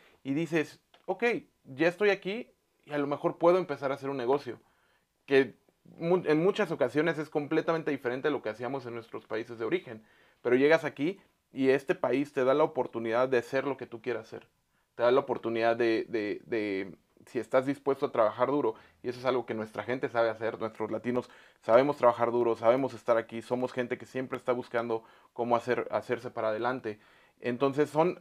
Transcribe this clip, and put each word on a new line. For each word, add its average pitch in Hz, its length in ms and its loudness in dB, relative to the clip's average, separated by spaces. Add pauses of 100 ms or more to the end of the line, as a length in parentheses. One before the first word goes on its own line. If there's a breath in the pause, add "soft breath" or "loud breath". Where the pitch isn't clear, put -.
(260 soft breath)
y 135 80 -4
dices, 151 480 -2 (240)
"Ok, 190 180 -4 (400)
ya 135 240 -2
estoy 190 220 2
aquí 196 420 -4 (340)
y - 60 -20
a 147 60 -4
lo 143 100 -2
mejor 147 300 -2
puedo 175 220 6
empezar 143 320 -4
a - 20 -4
hacer 135 160 -8
un 139 80 -6
negocio", 123 420 -2 (640)
que 135 300 4 (420)
mu-, 170 280 0
en 156 180 4
muchas 190 280 0
ocasiones 147 460 0
es 151 120 -6
completamente 156 600 -2
diferente 131 380 -4
a 151 40 2
lo 131 100 -4
que 110 80 -6
hacíamos 123 360 -8
en 117 100 -10
nuestros 113 300 -14
países 113 320 -8
de 113 60 -6
origen. 120 400 -4 (380 soft breath)
Pero 123 160 4
llegas 151 260 6
aquí 156 380 -4 (320 soft breath)
y 131 160 2
este 135 260 2
país 135 380 -2
te 135 100 0
da 131 100 4
la 151 120 4
oportunidad 120 640 -2
de 127 80 2
hacer 131 260 -2
lo 135 140 -4
que 123 80 -12
tú 113 160 -14
quieras 113 260 -6
hacer. 110 200 -16 (480)
Te 120 80 0
da 120 80 6
la 135 100 6
oportunidad 117 560 0
de, 113 320 2
de, 104 360 -4
de, 98 520 -4 (280)
si - 140 -6
estás 127 260 0
dispuesto 139 420 -2
a 123 40 -14
trabajar 117 380 2
duro, 131 260 0 (260 loud breath)
y 120 60 -10
eso 123 120 -6
es 123 60 -10
algo 127 200 0
que 117 80 -6
nuestra 110 300 -6
gente 131 260 -4
sabe 113 200 2
hacer, 110 300 -6
nuestros 110 320 -6
latinos 117 380 -4 (320 loud breath)
sabemos 135 340 6
trabajar 117 360 2
duro, 120 240 0
sabemos 117 380 2
estar 113 220 0
aquí, 113 260 -4
somos 123 300 -4
gente 123 260 -4
que 113 80 -18
siempre 131 320 -8
está 123 140 -2
buscando 120 520 -4 (280 soft breath)
cómo 120 240 0
hacer, 117 360 0
hacerse 117 400 -4
para 110 180 -2
adelante. 117 500 -4 (400 soft breath)
Entonces 135 500 0
son, 160 320 0